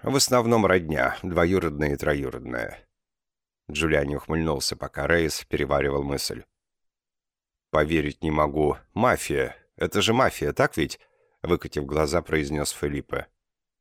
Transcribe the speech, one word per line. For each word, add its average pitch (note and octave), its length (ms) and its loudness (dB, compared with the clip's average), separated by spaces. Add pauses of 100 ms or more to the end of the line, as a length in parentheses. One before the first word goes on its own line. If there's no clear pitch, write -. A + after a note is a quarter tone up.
в C3 120 0
основном A#2 500 4
родня, D#2+ 580 2
двоюродная E2+ 720 2
и - 20 -2
троюродная». B1+ 920 -4 (840)
Джулиани D2 440 0
ухмыльнулся, D#2+ 600 -2
пока C#2+ 320 -6
Рейс E2 380 0
переваривал C#2+ 580 0
мысль. C#2 400 -6 (1300)
«Поверить D2+ 520 0
не D#2+ 80 0
могу. D2+ 460 2 (160)
Мафия. D#2 600 0 (220)
Это F#2+ 240 0
же A2+ 120 2
мафия, G#2 400 0
так - 220 0
ведь?» C#2+ 240 -2 (420)
выкатив D#2 440 -2
глаза, D2+ 360 0
произнес D2 500 -2
Филиппе. - 560 -6 (540)